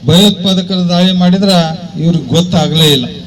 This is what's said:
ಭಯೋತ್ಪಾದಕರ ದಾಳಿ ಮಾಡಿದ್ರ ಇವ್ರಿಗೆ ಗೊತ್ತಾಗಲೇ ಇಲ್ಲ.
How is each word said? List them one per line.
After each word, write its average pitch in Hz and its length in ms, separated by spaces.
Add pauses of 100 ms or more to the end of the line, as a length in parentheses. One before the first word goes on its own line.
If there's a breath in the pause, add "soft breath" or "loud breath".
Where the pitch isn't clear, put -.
ಭಯೋತ್ಪಾದಕರ 185 720 (120)
ದಾಳಿ 180 200 (100)
ಮಾಡಿದ್ರ 196 300 (500)
ಇವ್ರಿಗೆ 160 320
ಗೊತ್ತಾಗಲೇ 160 640
ಇಲ್ಲ. 123 100 (200)